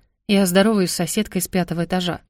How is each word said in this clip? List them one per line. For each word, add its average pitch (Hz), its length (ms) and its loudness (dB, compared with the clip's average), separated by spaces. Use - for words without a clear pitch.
Я 196 180 4
здороваюсь 196 440 2
с - 40 -6
соседкой 185 480 -4
с - 60 -6
пятого 170 360 -2
этажа. 180 460 -4